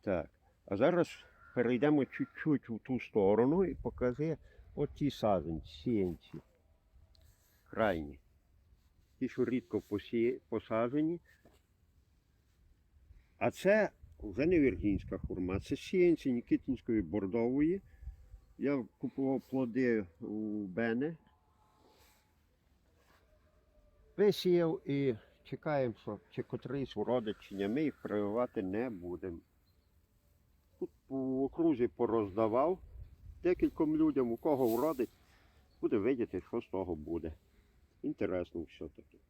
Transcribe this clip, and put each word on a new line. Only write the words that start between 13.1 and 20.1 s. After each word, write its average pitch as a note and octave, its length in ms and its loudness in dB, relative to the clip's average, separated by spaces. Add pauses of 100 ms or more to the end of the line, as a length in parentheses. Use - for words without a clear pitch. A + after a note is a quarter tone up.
А A2+ 140 0
це G3+ 380 2 (300)
вже G#2+ 260 -2
не F3 140 4
віргінська G2 580 2
хурма, F#2 420 -4
це - 160 -4
сіянці F3 560 2
Нікітинської A#2+ 720 0
бордової. A#2 800 0 (760)
Я C3 280 -2 (120)
купував C3+ 440 -2
плоди A#2+ 640 0 (160)